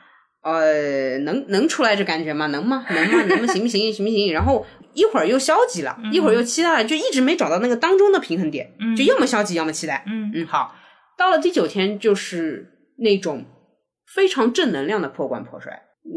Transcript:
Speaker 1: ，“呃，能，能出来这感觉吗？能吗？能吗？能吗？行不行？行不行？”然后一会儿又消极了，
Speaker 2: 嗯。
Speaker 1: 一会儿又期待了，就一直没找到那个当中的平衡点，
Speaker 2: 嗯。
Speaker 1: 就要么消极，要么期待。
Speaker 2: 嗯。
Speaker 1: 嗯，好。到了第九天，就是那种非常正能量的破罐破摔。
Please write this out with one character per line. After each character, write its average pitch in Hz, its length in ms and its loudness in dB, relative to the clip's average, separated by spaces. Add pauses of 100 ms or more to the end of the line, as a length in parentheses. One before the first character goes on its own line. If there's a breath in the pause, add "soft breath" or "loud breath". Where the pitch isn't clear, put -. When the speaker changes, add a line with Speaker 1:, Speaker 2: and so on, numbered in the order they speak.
(420 soft breath)
Speaker 1:
，“呃， 147 760 0
能， 156 320 -4
能 208 180 2
出 240 160 -2
来 220 100 4
这 202 80 0
感 165 220 -4
觉 151 100 -4
吗？ 151 140 -2
能 143 180 -4
吗？ 262 240 -2
能 185 220 0
吗？ 339 160 4
能 226 140 2
吗？ 240 40 -2
行 220 160 0
不 240 60 0
行？ 220 240 0
行 202 120 -4
不 214 60 0
行？” 202 240 0
然 165 100 2
后 262 220 0 (280 loud breath)
一 339 100 2
会 427 160 2
儿 160 60 0
又 240 120 4
消 311 180 2 (120)
极 185 140 -8
了， 131 200 -6
Speaker 2:
嗯。 214 100 -6
Speaker 1:
一 - 60 2
会 - 120 4
儿 - 20 6
又 240 100 4
期 269 220 0
待 339 80 2
了， 240 120 2
就 302 120 -2
一 311 60 -2 (100)
直 269 80 2
没 277 160 4
找 240 120 0
到 170 120 0
那 240 80 0
个 240 80 0
当 349 200 2
中 403 140 6
的 381 80 4
平 - 220 -6
衡 160 100 -2
点， - 300 -8
Speaker 2:
嗯。 226 160 -2
Speaker 1:
就 214 80 2
要 262 140 4
么 269 60 4
消 247 160 0
极， 185 140 -2
要 160 100 0
么 156 80 -4
期 160 140 -8
待。 139 220 -6
Speaker 2:
嗯。 214 260 -6
Speaker 1:
嗯， 165 120 -6
好。 147 280 -4 (420 loud breath)
到 370 140 2
了 330 80 4
第 349 140 0
九 220 120 2
天， 196 320 -2
就 202 160 2
是 160 540 -6 (300)
那 214 220 2
种 147 260 -8 (680)
非 392 140 2
常 247 260 2
正 262 200 0
能 139 120 -4
量 202 160 -2
的 151 80 -4
破 139 200 -6
罐 117 160 -6
破 - 160 -18
摔。 - 200 -16 (360)